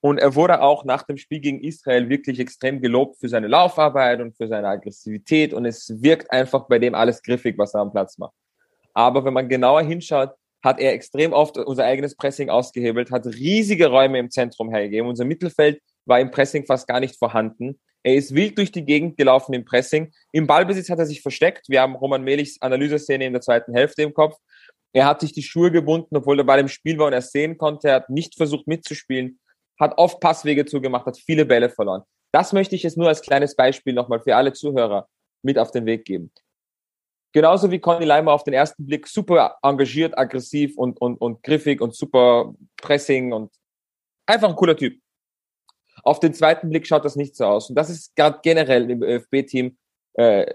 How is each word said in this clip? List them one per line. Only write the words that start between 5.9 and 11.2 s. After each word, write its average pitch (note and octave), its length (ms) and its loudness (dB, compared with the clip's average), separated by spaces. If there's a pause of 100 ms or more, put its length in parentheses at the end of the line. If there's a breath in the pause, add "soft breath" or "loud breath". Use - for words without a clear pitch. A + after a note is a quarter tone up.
wirkt D#3+ 300 2
einfach C3 360 -2
bei A#2+ 100 4
dem A#2+ 160 0
alles A#2 280 0
griffig, A#2+ 360 -4
was G#2 160 -2
er G#2 80 0
am G2+ 100 -6
Platz G2+ 240 -6
macht. - 160 -16 (640)
Aber B2+ 320 2
wenn C3+ 80 -2
man B2+ 160 -2
genauer C3 320 4
hinschaut, D3+ 480 -4 (340)
hat C3 160 2
er C3 140 2
extrem D3 400 -4